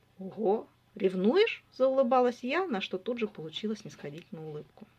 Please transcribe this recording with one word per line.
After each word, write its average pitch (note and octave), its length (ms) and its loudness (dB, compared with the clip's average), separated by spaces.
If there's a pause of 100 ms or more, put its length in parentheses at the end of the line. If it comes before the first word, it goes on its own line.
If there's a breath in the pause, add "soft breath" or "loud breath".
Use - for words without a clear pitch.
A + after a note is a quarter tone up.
(180)
"Ого, G3 480 -2 (300)
ревнуешь?" G3+ 760 2
заулыбалась B3+ 720 4
я, D#4 240 0
на G#3+ 140 -2
что F#3+ 180 -6
тут A#3+ 200 -6
же G#3+ 100 -2
получила F#3 480 -8
снисходительную D#3 720 -14
улыбку. D3+ 380 -14 (120)